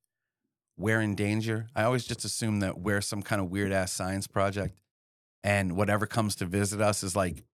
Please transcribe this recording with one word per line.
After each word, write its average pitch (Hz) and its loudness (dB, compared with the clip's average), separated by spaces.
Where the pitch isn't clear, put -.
we're 110 2
in 104 0
danger. 110 -2
I 110 2
always 120 2
just - -6
assume 107 -2
that 92 -2
we're 101 0
some 101 -4
kind 104 -2
of 90 -2
weird-ass 95 0
science 95 -2
project, 98 -2
and 98 2
whatever 104 2
comes 107 0
to 92 -2
visit 101 0
us 104 2
is, 92 -2
like, 90 0